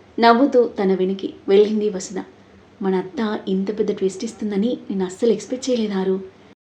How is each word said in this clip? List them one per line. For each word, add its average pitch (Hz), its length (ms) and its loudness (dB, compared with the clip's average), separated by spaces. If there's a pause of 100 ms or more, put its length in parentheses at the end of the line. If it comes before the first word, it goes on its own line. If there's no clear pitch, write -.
(180)
నవ్వుతూ 247 500 6
తన 196 260 0
వెనక్కి 185 360 -2 (180)
వెళ్ళింది 208 420 4
వసుధ. 185 300 -8 (640)
"మన 190 140 0
అత్త 185 240 -4 (280)
ఇంత 190 240 -2
పెద్ద 202 200 -2
ట్విస్ట్ 196 340 -4
ఇస్తుందని 214 460 -4 (120)
నేను 190 220 -4
అస్సలు 226 260 0
ఎక్స్‌పెక్ట్ 254 360 -6
చేయలేదు 220 300 -2
ఆరు. 190 200 0 (480)